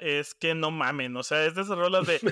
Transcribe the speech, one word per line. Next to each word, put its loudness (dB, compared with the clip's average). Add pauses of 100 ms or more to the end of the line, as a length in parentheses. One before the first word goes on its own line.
es -2
que 0
no -2
mamen, -2
o -4
sea, 2
es 0
de -2
esas -4
rolas 2
de, 2 (100)